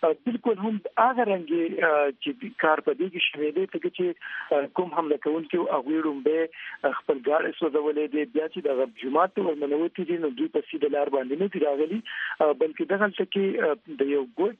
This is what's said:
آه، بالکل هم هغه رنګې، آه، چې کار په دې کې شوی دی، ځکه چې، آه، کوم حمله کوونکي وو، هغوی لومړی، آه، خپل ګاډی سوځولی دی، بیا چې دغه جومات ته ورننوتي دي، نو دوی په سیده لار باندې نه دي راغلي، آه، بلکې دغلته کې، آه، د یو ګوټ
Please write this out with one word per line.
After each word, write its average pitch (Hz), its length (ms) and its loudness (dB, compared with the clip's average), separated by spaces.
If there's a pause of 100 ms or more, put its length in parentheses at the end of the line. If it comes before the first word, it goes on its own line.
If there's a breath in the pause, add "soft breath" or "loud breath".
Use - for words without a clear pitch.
آه، 160 120 2 (100)
بالکل 233 400 0
هم 220 160 -2 (160)
هغه 240 340 4
رنګې، 170 320 0 (260)
آه، 147 200 4 (120)
چې 147 440 -8
کار 156 140 4 (100)
په - 40 2
دې 151 200 -2
کې 170 160 -2
شوی 151 220 -2
دی، 180 140 0
ځکه 170 320 -4
چې، 180 80 0 (520 loud breath)
آه، 139 80 2 (160)
کوم 180 160 -2
حمله 151 200 2
کوونکي 156 400 -2
وو، - 200 0
هغوی 147 240 0
لومړی، 151 400 2 (420 loud breath)
آه، 143 80 2 (120)
خپل 147 140 0 (120)
ګاډی 160 220 2 (100)
سوځولی 151 460 2 (100)
دی، 151 80 0
بیا 156 240 -2
چې 185 100 -10 (120)
دغه 131 180 2 (140)
جومات 156 320 2
ته 208 60 -2
ورننوتي 156 600 0
دي، 170 220 -2
نو 147 40 2 (120)
دوی 160 60 0 (100)
په 147 40 0 (100)
سیده 147 260 0
لار 143 120 2
باندې 131 260 0
نه 185 180 0
دي 180 60 -4
راغلي، 156 420 0 (400 loud breath)
آه، 151 120 4
بلکې 160 380 0
دغلته 196 420 0
کې، 196 120 2 (180)
آه، 151 120 2 (240)
د - 20 4 (140)
یو 139 80 2 (160)
ګوټ 208 200 0